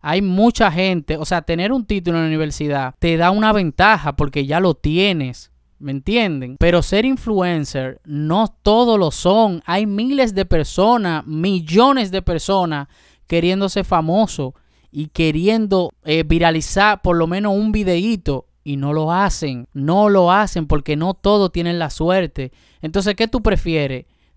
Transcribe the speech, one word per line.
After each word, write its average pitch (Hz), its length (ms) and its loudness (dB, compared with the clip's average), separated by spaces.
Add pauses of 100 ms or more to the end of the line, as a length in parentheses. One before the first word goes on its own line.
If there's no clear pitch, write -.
Hay 160 200 -2
mucha 202 500 2
gente, 175 460 -2
o 151 80 -8
sea, 175 160 -2
tener 175 320 -2
un 254 120 -2
título 175 300 -2
en 165 80 0
la 160 60 0
universidad 147 720 -4
te 170 180 2
da 170 140 4
una 214 200 2
ventaja 180 640 2
porque 143 300 -2
ya 151 160 0
lo 180 140 2
tienes, 160 760 -2 (280)
¿me 139 120 -10
entienden? 143 680 -2
Pero 170 260 4
ser 202 200 0
influencer, 180 1000 -2
no 156 420 -2 (160)
todos 226 340 4
lo 170 140 2
son. 196 540 2
Hay 202 220 -2
miles 233 460 0
de 190 120 -2
personas, 180 840 0
millones 185 840 0
de 190 100 -4
personas 170 640 -2 (400)
queriéndose 185 560 0
famoso 160 720 0 (420)
y 151 100 -8
queriendo, 185 840 0 (140)
eh, 160 200 0
viralizar 170 760 2
por 180 160 0
lo 165 100 2
menos 196 260 -2
un 208 200 0
videíto 185 720 -2 (180)
y 143 140 -6
no 139 160 -2
lo 156 180 -2
hacen, 160 640 -2
no 165 340 2
lo 190 240 4
hacen 190 360 0
porque 151 280 2
no 170 180 -2
todos 202 380 2
tienen 170 280 -4
la 160 100 -4
suerte. 160 640 -2 (280)
Entonces, 190 340 -2
¿qué 226 120 0
tú 233 140 -4
prefieres? 160 640 0 (300)